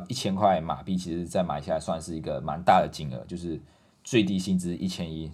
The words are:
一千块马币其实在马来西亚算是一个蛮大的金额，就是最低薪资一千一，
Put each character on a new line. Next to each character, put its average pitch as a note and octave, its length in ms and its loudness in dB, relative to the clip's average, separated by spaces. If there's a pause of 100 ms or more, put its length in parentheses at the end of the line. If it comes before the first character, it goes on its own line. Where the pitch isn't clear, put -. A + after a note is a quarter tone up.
一 - 40 -6
千 G2 220 -2
块 F#2+ 260 4
马 D#2+ 220 -4
币 F#2+ 120 -2
其 F2+ 160 -2
实 F2 140 -2
在 F#2 180 0
马 D#2+ 120 -2
来 D2 80 -4
西 E2+ 80 -4
亚 D#2+ 100 0
算 D#2+ 180 -2
是 E2 160 -8
一 D#2+ 60 -4
个 D#2 180 -4
蛮 D2+ 240 -4
大 F#2 200 8
的 D2 100 0
金 D2+ 220 -6
额， A#1+ 120 -10
就 F#2 80 -10
是 E2+ 240 -4 (460)
最 A#2 180 6
低 F#2+ 160 2
薪 F#2 180 2
资 F2+ 200 -2
一 - 100 -2
千 F2+ 260 -6
一， D#2+ 220 -8